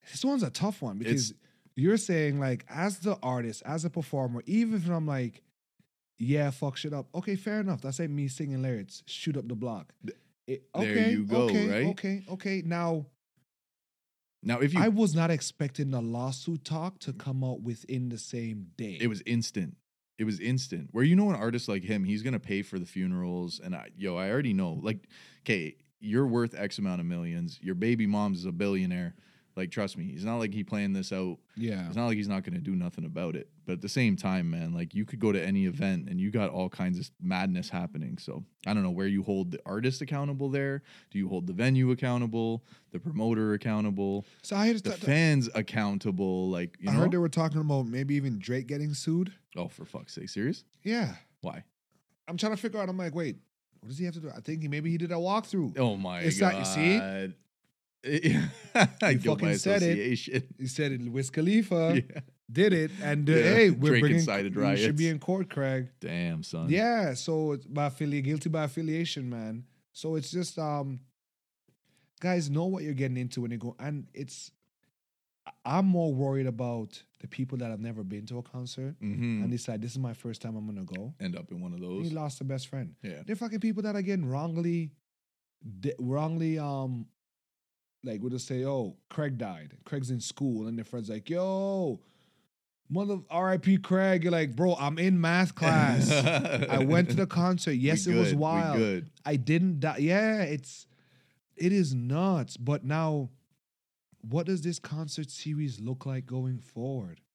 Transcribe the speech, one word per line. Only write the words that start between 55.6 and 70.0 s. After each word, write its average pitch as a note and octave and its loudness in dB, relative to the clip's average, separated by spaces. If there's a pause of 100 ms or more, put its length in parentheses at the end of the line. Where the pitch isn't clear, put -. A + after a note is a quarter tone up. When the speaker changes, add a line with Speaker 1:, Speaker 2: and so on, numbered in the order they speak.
Speaker 2:
Oh A#2+ 4
my F#2 -4
Speaker 1:
It's E3+ 2
Speaker 2:
God. F#3 6
Speaker 1:
not, - -2
you - 0
see? E3 2
Speaker 2:
<laughs> - -20 (640)
It, D3+ 0 (100)
Speaker 1:
He - 4
Speaker 2:
go C#3+ 2 (300)
by A3 6 (640)
Speaker 1:
fucking - 2
said G3 2
it. F3 4 (120)
Speaker 2:
association. B2+ 0 (160)
Speaker 1:
He C3 -4
said C#3+ -2
it. A#2+ -4
Wiz C3 -4
Khalifa E3 4
Speaker 2:
Yeah. D3+ -10 (320)
Speaker 1:
did F#3 6
it, D#3 2 (100)
and, D3 0
uh, - 6
Speaker 2:
Yeah. D#3+ 8
Speaker 1:
hey, G#3+ 10
we're C#3+ 4
Speaker 2:
Drake A#2+ 8
Speaker 1:
bringing, D3+ 6
Speaker 2:
incited G2+ 2
Speaker 1:
you G2+ 4
should A2 4
be D#3+ 4
Speaker 2:
riots. E3 2
Speaker 1:
in D3 -4
court, F#3 -2
Craig. C3 -2 (140)
Speaker 2:
Damn, E2+ -2
son. E2 -4
Speaker 1:
Yeah, G3+ 2
so D#3 0
it's C#3 -8
by C#3+ -2
affili-, C#3+ -2
guilty D3 -2
by D#3 0
affiliation, D#3 -4
man. A2+ -8 (300)
So D#3+ -6